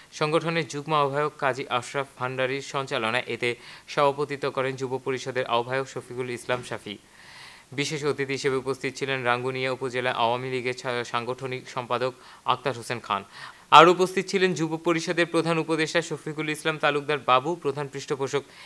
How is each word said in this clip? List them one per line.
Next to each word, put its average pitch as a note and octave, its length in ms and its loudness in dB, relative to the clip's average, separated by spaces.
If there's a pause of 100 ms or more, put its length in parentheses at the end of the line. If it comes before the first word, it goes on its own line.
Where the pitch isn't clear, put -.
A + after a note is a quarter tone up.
(120)
সংগঠনের D#3 560 0
যুগ্ম D3 260 -6
আহ্বায়ক C#3+ 440 2
কাজী C3 300 0
আশরাফ B2 380 -4 (120)
ভান্ডারীর C3 440 -2
সঞ্চালনায় B2+ 640 -2
এতে A#2+ 280 -2 (340)
সভাপতিত্ব C#3+ 640 0
করেন C3+ 260 -2
যুব C3 220 -4
পরিষদের B2+ 480 -4
আহ্বায়ক B2 420 0
শফিকুল B2 420 -8
ইসলাম B2 320 -4
শাফি। G#2+ 360 -10 (760)
বিশেষ C#3 320 -4
অতিথি C#3 280 -2
হিসেবে C3 240 0
উপস্থিত C3 400 -4
ছিলেন C3+ 260 -2
রাঙ্গুনিয়া B2+ 500 0
উপজেলা B2+ 400 -2
আওয়ামী A#2+ 380 0
লীগের B2+ 240 -2
সা-, B2 300 -4
সাংগঠনিক B2+ 640 -6
সম্পাদক B2 440 -4 (320)
আক্তার B2 320 0
হোসেন A#2 240 -8
খান। G2+ 240 -2 (460)
আর D#3 180 12
উপস্থিত F3+ 400 4
ছিলেন F#3 260 2
যুব D#3 220 -2
পরিষদের E3 500 0
প্রধান E3 320 2
উপদেষ্টা D#3+ 440 0
শফিকুল D#3 480 -6
ইসলাম D#3 280 -2
তালুকদার D3 480 2
বাবু, C3 280 4
প্রধান D3 340 -4
পৃষ্ঠপোষক C#3 540 -4 (240)